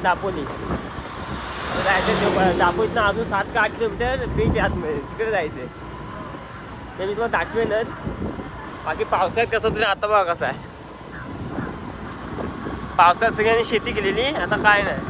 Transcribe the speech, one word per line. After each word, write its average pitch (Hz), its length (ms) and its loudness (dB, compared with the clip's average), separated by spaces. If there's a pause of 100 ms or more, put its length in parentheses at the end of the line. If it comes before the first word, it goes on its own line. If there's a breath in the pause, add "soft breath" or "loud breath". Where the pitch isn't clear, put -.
दापोली. 180 400 2 (1400)
जायचं 190 240 4
ते 185 460 4
ब-, 175 40 0
दापोलीतनं 196 440 4
अजून 208 240 2
सात 202 180 0 (100)
का 233 80 2
आठ 208 100 2
किलोमीटर 226 540 -2
बीच 214 220 2
आहे - 120 2
आतमध्ये, 175 400 0
तिकडे - 320 -4
जायचंय. 160 340 -2 (1300)
ते 185 60 -2
मी 202 100 0
तुम्हाला 226 220 0
दाखवेनच. 220 500 0 (1000)
बाकी 160 180 -2
पावसाळ्यात 214 560 2
कसं 220 100 2
होतं, 214 160 2
आता 202 220 2
बघा 208 160 6
कसं 170 220 0
आहे. 123 120 -2 (2500)
पावसाळ्यात 180 400 6
सगळ्यांनी 226 260 4
शेती 226 280 0
केलेली, 208 340 0
आता 208 320 0
काय 208 260 6
नाही. 165 140 -2 (120)